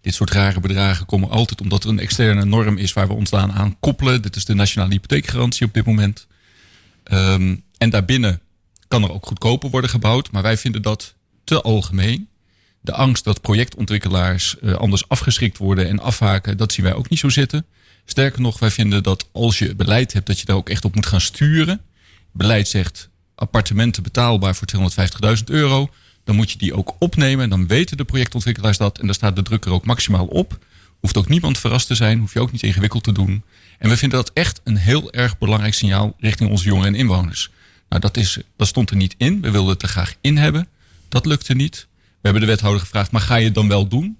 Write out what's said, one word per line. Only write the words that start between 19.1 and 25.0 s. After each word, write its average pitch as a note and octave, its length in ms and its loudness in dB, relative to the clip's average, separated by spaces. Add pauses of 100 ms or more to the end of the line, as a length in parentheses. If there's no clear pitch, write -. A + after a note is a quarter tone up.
als A#2 260 0
je G2+ 160 -2
beleid G#2 380 0
hebt, G2 140 0
dat G2 140 -2
je - 60 -10
daar F#2+ 100 2
ook F2+ 120 -4
echt - 160 -4
op F#2 100 0
moet G#2 120 0
gaan F#2+ 140 2
sturen. D#3 600 0 (520)
Beleid G#2 360 0
zegt - 400 -4 (260)
appartementen A2 680 0
betaalbaar G#2 520 0
voor - 120 -8
tweehonderdvijftigduizend G2 840 0